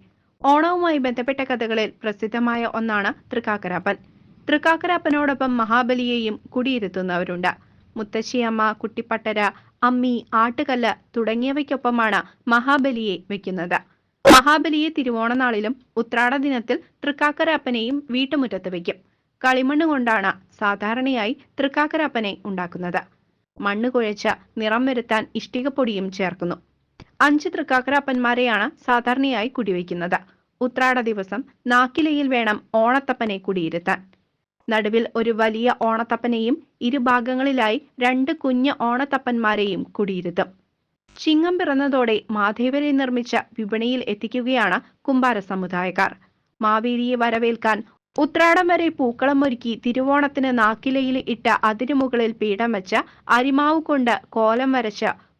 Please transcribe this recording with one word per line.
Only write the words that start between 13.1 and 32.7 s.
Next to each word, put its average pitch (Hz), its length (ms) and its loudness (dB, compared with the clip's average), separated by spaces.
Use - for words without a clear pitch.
വെക്കുന്നത്. 185 460 -4
മഹാബലിയെ 302 720 6
തിരുവോണനാളിലും 240 760 0
ഉത്രാട 233 320 2
ദിനത്തിൽ 254 320 0
തൃക്കാക്കരപ്പനെയും 285 960 0
വീട്ടുമുറ്റത്ത് 254 600 -2
വയ്ക്കും. 175 220 -6
കളിമണ്ണ് 262 460 2
കൊണ്ടാണ് 226 400 2
സാധാരണയായി 220 760 -2
തൃക്കാക്കരപ്പനെ 277 760 -2
ഉണ്ടാക്കുന്നത്. 180 520 -6
മണ്ണ് 208 280 -2
കുഴച്ച് 214 380 0
നിറം 220 280 0
വരുത്താൻ 226 340 0
ഇഷ്ടികപ്പൊടിയും 247 680 -2
ചേർക്കുന്നു. 175 380 -4
അഞ്ച് 294 280 2
തൃക്കാക്കരപ്പന്മാരെയാണ് 254 1120 0
സാധാരണയായി 247 720 0
കുടിവയ്ക്കുന്നത്. 180 600 -2
ഉത്രാട 254 360 0
ദിവസം 202 320 -6
നാക്കിലയിൽ 285 600 2
വേണം 220 240 0